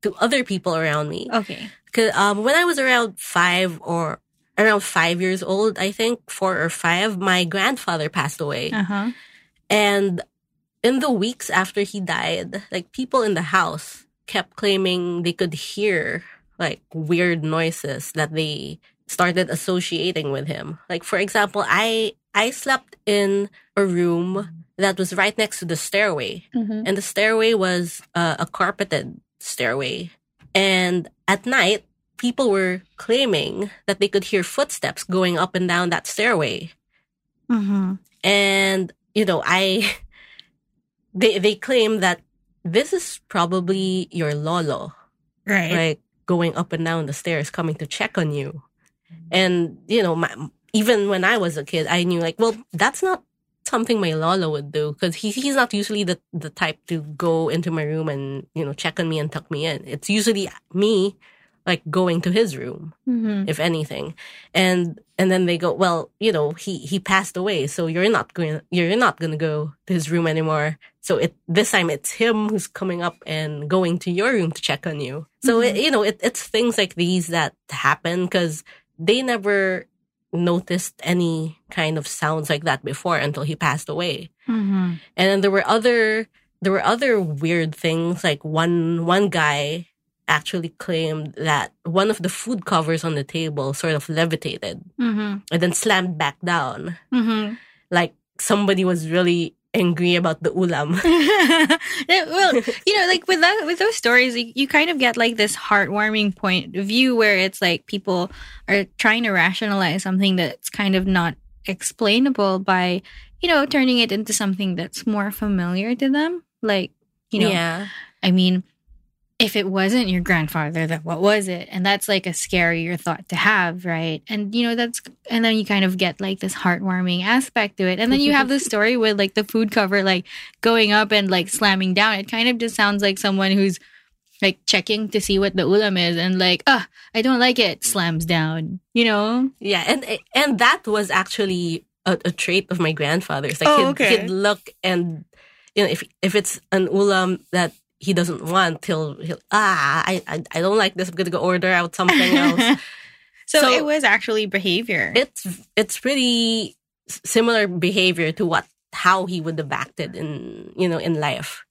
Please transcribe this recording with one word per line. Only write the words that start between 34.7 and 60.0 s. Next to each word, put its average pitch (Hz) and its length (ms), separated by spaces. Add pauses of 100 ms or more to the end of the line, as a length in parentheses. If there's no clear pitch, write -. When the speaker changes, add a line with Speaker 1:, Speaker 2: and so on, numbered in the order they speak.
Speaker 1:
going 180 340
up 180 160
and 180 140
down 175 220
that 170 180
stairway. 185 640 (800)
Speaker 2:
Mm-hmm. 196 440 (280)
Speaker 1:
And, 196 680 (200)
you 214 120
know, 180 200
I, 190 480 (640)
<laughs> - 580
they, 202 260
they 202 160
claim 220 440
that 180 220 (420)
this 220 300
is - 260 (100)
probably 185 840
your 156 220
lolo. 156 600 (520)
Speaker 2:
Right. 180 280
Speaker 1:
Like, 165 260 (260)
going 170 300
up 170 180
and 165 100
down 165 220
the 143 80
stairs, 156 380
coming 160 240
to 156 100
check - 320
on 156 140
you. 143 320 (680)
And, 180 460 (100)
you 220 140
know, 175 140
my, 165 180 (400)
even 214 360
when 185 140
I 220 140
was 170 200
a 143 60
kid, 151 240
I 175 160
knew, 175 160
like, 165 200
well, 226 160 (180)
that's 208 300
not 370 200 (420)
something 226 340
my 170 140
lolo 165 380
would 147 200
do, 151 280
'cause 170 160
he, 214 160
he's 269 240
not 247 180
usually 208 300
the, 180 160 (140)
the 156 160
type 156 280 (100)
to 165 140
go 160 480
into 165 220
my 160 120
room 156 260
and, 139 440
you 160 120
know, 139 80
check - 260
on 165 100
me 160 100
and 151 120
tuck - 180
me 151 160
in. 156 220
It's - 220